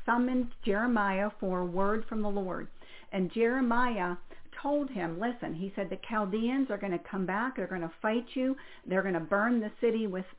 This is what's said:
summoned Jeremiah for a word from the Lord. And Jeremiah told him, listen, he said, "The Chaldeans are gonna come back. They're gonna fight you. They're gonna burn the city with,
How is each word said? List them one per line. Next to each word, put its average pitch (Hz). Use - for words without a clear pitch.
summoned 247
Jeremiah 208
for 185
a 180
word 196
from 220
the 202
Lord. 185
And 190
Jeremiah 233
told 285
him, 175
listen, 233
he 190
said, 196
"The 190
Chaldeans 226
are 202
gonna 196
come 190
back. 208
They're 190
gonna 170
fight 226
you. 262
They're 185
gonna 185
burn 208
the 208
city 226
with, 185